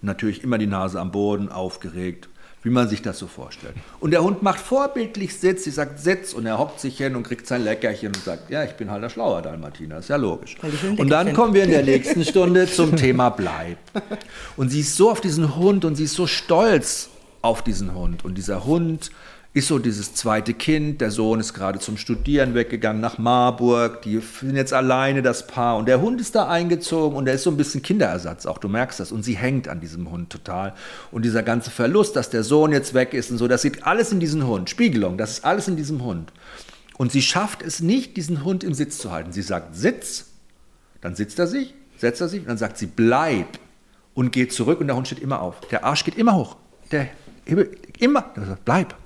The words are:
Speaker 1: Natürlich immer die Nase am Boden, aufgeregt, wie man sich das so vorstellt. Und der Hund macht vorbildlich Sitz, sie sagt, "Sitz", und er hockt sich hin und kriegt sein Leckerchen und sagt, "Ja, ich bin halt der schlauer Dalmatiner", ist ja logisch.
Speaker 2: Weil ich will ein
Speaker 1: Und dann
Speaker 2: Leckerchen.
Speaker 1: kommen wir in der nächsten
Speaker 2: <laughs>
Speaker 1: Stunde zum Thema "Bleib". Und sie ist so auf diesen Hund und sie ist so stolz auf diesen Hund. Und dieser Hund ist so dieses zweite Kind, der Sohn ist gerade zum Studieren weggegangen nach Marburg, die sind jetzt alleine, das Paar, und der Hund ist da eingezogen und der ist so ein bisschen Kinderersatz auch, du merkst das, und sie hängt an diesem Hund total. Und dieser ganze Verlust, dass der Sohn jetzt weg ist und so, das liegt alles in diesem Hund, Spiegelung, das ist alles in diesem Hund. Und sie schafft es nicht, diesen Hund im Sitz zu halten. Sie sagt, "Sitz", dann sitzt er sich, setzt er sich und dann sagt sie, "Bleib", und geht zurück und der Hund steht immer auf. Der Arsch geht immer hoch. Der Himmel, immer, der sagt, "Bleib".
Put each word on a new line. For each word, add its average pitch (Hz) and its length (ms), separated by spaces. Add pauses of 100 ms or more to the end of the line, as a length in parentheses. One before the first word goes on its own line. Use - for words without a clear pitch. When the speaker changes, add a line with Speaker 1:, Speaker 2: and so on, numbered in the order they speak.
Speaker 1:
Natürlich 101 420
immer 123 140
die 107 100
Nase 95 320
am 90 120
Boden, 101 380
aufgeregt, 90 800 (340)
wie 117 60
man 123 180
sich 101 140
das 95 160
so - 80
vorstellt. - 480 (260)
Und 156 120
der 170 100
Hund 190 220
macht 190 160
vorbildlich 247 800
Sitz, 185 240
sie 151 80
sagt, 143 280
"Sitz", 185 340
und 113 120
er 110 140
hockt 147 200
sich 131 160
hin 135 200
und 120 80
kriegt - 240
sein 123 160
Leckerchen 107 460
und 95 140
sagt, - 280
"Ja, 151 120
ich 147 100
bin 101 180
halt 104 100
der 117 80
schlauer 110 320
Dalmatiner", 78 560
ist 85 120
ja 143 80
logisch. 110 440
Speaker 2:
Weil 151 140
ich 147 80
will 190 80
ein 214 80
Speaker 1:
Und 139 100
dann 156 160
Speaker 2:
Leckerchen. 151 100
Speaker 1:
kommen 226 200
wir 196 80
in 180 80
der 147 120
nächsten 135 420
Speaker 2:
<laughs> - 0
Speaker 1:
Stunde 180 420
zum 165 280
Thema 127 360
"Bleib". 85 480 (760)
Und 131 120
sie 147 120
ist 143 140
so 202 140
auf 220 120
diesen 156 340
Hund 180 300
und 160 100
sie 151 80
ist 147 100
so 180 140
stolz - 840 (320)
auf 113 220
diesen 98 320
Hund. 87 280
Und 92 120
dieser 95 300
Hund 160 440 (440)
ist 135 140
so 147 120
dieses 104 360
zweite 110 380
Kind, 151 480
der 110 100
Sohn 110 300
ist 107 120
gerade 98 260
zum 110 180
Studieren 131 560
weggegangen 110 480
nach 117 160
Marburg, 120 840
die 107 180 (180)
sind 135 160
jetzt 135 160
alleine, 131 500
das 123 240
Paar, 120 300
und 110 140
der 131 100
Hund 240 220
ist - 140
da 202 120
eingezogen 165 680
und 135 80
der 131 80
ist 135 100
so 180 60
ein 151 80
bisschen 139 240
Kinderersatz 87 640
auch, - 140
du 101 100
merkst 120 320
das, 92 100
und 107 120
sie 113 120
hängt 127 320
an 80 140
diesem 82 280
Hund 85 200
total. 92 440 (380)
Und 113 140
dieser 113 180
ganze 117 260
Verlust, 196 460
dass 135 140
der 117 160
Sohn 151 260
jetzt 139 220
weg 127 200
ist 127 160
und 120 100
so, 120 100
das 123 160
liegt - 200
alles 220 280
in 185 80
diesem 151 260
Hund, 95 220
Spiegelung, 110 480
das 110 140
ist - 120
alles 196 240
in 185 80
diesem 147 260
Hund. 90 300 (640)
Und 123 140
sie 139 100
schafft 202 400
es - 200
nicht, 226 340
diesen 156 300
Hund 185 180
im 185 100
Sitz 143 260
zu 98 120
halten. 85 220
Sie 98 80
sagt, 87 340
"Sitz", 180 520 (760)
dann 87 140
sitzt - 240
er 175 80
sich, 262 260 (240)
setzt - 240
er 170 80
sich 196 140
und 135 40
dann 120 100
sagt 104 200
sie, 104 80
"Bleib", 117 760 (540)
und 127 180
geht 127 220
zurück 143 260
und 151 80
der 135 80
Hund 127 120
steht - 120
immer 135 220
auf. 90 180 (120)
Der - 120
Arsch - 220
geht 170 120
immer 226 180
hoch. 151 200 (340)
Der 143 200 (340)
Himmel, 175 280 (280)
immer, 262 380
der 101 80
sagt, 98 180
"Bleib". 165 320 (100)